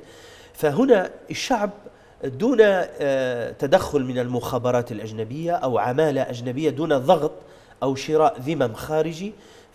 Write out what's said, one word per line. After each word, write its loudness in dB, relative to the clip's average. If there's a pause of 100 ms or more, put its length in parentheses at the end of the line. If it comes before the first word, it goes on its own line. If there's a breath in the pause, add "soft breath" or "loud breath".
(520 loud breath)
فهنا 4 (200)
الشعب -2 (540 soft breath)
دون، 2
آه، 2
تدخل 0
من -4
المخابرات -2
الأجنبية -6
أو 0
عمالة 0
أجنبية، -2
دون 0
ضغط 2 (500 loud breath)
أو 0
شراء 0
ذمم -2
خارجي، -4 (420 loud breath)